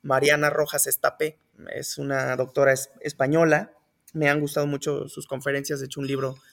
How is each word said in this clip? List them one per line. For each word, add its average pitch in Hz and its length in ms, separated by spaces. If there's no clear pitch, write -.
Mariana 143 500
Rojas 147 360
Estapé, 151 520
es - 240
una 135 380
doctora 135 360
es-, 131 180
española. 156 720
Me 151 160
han 147 120
gustado 147 280
mucho 143 400
sus - 180
conferencias, 139 540
de 135 60
hecho, 135 120
un 139 80
libro 135 300